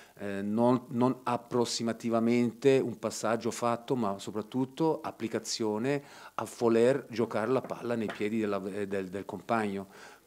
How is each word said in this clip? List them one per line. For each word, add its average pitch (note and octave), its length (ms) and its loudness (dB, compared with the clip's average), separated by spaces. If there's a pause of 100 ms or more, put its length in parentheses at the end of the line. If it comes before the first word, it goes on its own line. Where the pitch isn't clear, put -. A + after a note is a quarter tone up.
(180)
eh, G2 220 -6
non, A#2 500 2
non B2 340 2
approssimativamente A#2 1500 2
un A2+ 220 -2
passaggio A2 500 -2
fatto, A#2+ 460 -2
ma G2 240 -2
soprattutto C3 800 -2
applicazione A2+ 1000 -2 (340)
a A2+ 120 -4 (120)
voler A#2+ 520 4
giocare A2+ 400 0
la C3 120 2
palla A#2+ 340 -4
nei G#2+ 180 -2
piedi G#2+ 240 0
della, G2+ 280 0
eh, G2+ 200 -4
del, G2 220 -4
del F#2+ 160 -8
compagno, G2+ 640 -2 (380)